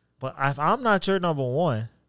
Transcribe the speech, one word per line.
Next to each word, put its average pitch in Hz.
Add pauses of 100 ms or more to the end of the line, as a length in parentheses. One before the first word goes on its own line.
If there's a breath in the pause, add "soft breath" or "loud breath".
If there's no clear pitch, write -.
(200)
But 131
if 139
I'm 202
not 208
your 190
number 160
one, 123 (200)